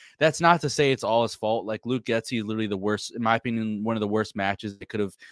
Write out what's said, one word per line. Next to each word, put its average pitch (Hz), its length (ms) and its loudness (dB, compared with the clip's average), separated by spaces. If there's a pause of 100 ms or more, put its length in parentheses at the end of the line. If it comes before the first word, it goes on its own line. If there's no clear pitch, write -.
(180)
that's 151 220 2
not 170 220 6
to 143 80 -2
say 139 240 2
it's 120 100 -6
all 113 200 4
his 107 120 -2
fault. 110 300 -2
Like, 107 200 -6
Luke 120 200 -2
Getsy 117 320 -2
is 107 80 -2
literally 110 220 -2
the 101 100 -2
worst, 104 360 -2
in 120 80 -6
my 113 140 4
opinion, 113 480 -2
one 113 140 0
of 104 40 -2
the 107 60 0
worst 107 260 0
matches 101 440 -4
they - 80 -16
could 107 160 -4
have 95 160 -6 (140)